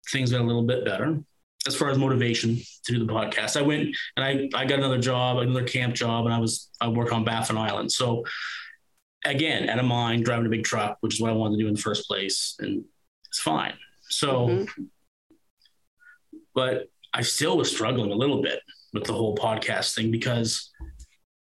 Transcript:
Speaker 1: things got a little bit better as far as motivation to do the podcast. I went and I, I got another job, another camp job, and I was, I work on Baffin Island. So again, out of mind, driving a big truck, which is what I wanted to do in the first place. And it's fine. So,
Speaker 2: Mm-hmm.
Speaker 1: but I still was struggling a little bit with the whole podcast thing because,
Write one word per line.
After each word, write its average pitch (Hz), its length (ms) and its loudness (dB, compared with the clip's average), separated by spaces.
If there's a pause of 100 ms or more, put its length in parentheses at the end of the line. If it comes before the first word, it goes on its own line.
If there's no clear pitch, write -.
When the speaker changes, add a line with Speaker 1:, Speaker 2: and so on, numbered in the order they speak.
(120)
Speaker 1:
things 127 200 2
got 127 80 2
a 120 40 2
little 117 200 2
bit 123 220 2
better 123 340 0 (480)
as - 80 -2
far 147 140 0
as 135 80 2
motivation 120 600 2 (280)
to 120 80 -2
do 120 100 2
the 110 80 -2
podcast. 110 460 -2
I 143 60 2
went 147 320 0 (200)
and 131 80 0
I, 135 320 0
I 131 100 0
got 139 120 2
another 131 220 2
job, 123 400 2
another 123 240 2
camp 123 320 0
job, 117 300 0
and 117 80 2
I 117 40 2
was, 113 320 -2 (100)
I 117 80 0
work 117 240 2
on 113 140 2
Baffin 113 320 0
Island. 110 340 0
So 117 320 0 (1040)
again, 139 420 0
out 117 120 0
of 127 60 2
mind, 117 400 2
driving 117 200 2
a 110 40 0
big 110 140 0
truck, 104 380 -2
which 110 140 -2
is 107 60 -2
what 113 100 2
I - 20 2
wanted 107 240 2
to 110 60 2
do 110 40 2
in 104 60 0
the 107 80 -2
first 104 260 -2
place. 98 520 -4
And 101 260 -4 (440)
it's - 100 -6
fine. - 340 -2 (360)
So, 127 400 0
Speaker 2:
Mm-hmm. 208 340 -2 (1700)
Speaker 1:
but - 360 0 (240)
I - 80 -2
still 165 360 2
was 131 140 2
struggling 110 400 0
a 101 40 -2
little 127 260 2
bit 71 180 -2 (340)
with 104 120 -4
the 113 80 -2
whole 113 220 0
podcast 110 600 -2
thing 113 160 0
because, 117 600 -2 (800)